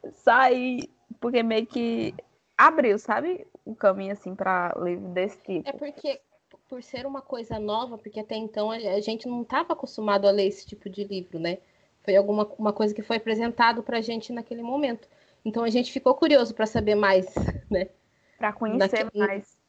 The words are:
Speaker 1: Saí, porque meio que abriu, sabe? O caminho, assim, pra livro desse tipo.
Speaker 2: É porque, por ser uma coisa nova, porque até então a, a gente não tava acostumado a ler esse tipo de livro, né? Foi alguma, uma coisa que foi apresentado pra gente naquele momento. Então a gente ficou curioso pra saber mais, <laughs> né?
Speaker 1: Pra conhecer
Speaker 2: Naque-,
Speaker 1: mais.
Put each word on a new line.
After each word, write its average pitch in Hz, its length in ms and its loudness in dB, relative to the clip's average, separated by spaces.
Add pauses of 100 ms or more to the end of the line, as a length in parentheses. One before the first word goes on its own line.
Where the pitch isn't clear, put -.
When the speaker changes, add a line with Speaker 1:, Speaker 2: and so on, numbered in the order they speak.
(120)
Speaker 1:
Saí, 254 760 2 (300)
porque 240 220 0
meio 226 240 0
que 233 480 -4 (420)
abriu, 254 420 6
sabe? 269 480 -4 (180)
O 220 100 -12
caminho, 196 380 2
assim, 190 220 -10
pra 185 460 -2
livro 175 280 -4
desse 185 300 -4
tipo. 185 300 -6
Speaker 2:
É 277 40 -8
porque, 285 480 -8 (480)
por 247 140 -12
ser 247 240 -12
uma 277 140 -8
coisa 233 380 -10
nova, 220 400 -4
porque 214 220 -12
até 214 160 -8
então 220 340 -4
a, 226 60 -6
a 208 240 -2
gente 220 260 -6
não 240 160 -6
tava 311 300 -2
acostumado 202 540 0
a 202 40 8
ler 202 160 4
esse - 200 -4
tipo - 220 -16
de 196 160 -8
livro, 185 340 -10
né? 170 200 -4 (440)
Foi 196 120 0
alguma, 208 300 4 (140)
uma 208 140 0
coisa 208 220 0
que 214 80 -8
foi 233 140 -2
apresentado 233 680 2
pra 233 180 -4
gente 226 320 -6
naquele 233 300 -10
momento. 247 460 -4 (360)
Então 226 200 -2
a 233 60 2
gente 247 220 0
ficou 262 220 4
curioso 262 400 6
pra 220 120 0
saber 208 280 0
mais, 190 400 4
<laughs> - 360 -4
né? 190 180 0 (500)
Speaker 1:
Pra 214 140 -2
conhecer 214 520 0
Speaker 2:
Naque-, 220 140 -6
Speaker 1:
mais. 202 360 -2 (140)